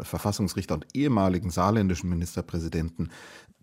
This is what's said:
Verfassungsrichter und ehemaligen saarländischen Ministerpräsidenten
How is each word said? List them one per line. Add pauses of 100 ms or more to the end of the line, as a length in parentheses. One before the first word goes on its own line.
Verfassungsrichter
und
ehemaligen
saarländischen
Ministerpräsidenten (540)